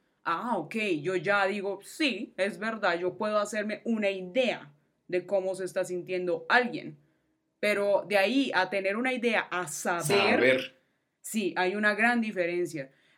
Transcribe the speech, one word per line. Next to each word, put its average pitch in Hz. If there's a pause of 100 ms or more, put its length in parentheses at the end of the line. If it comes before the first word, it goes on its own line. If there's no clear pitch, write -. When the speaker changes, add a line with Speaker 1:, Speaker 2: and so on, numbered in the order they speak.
(260)
Speaker 1:
Ah, 202
ok, 160 (260)
yo 185
ya 196
digo, 196
"Sí, 247
es 190
verdad, 208
yo 180
puedo 214
hacerme 208
una 214
idea 185 (340)
de 180
cómo 190
se 190
está 185
sintiendo 175
alguien". 233 (640)
Pero 202
de 202
ahí 233
a 185
tener 196
una 254
idea, 220 (100)
a 175
saber, 170
Speaker 2:
Saber. 147 (400)
Speaker 1:
sí, 202
hay 185
una 208
gran 233
diferencia. 175 (260)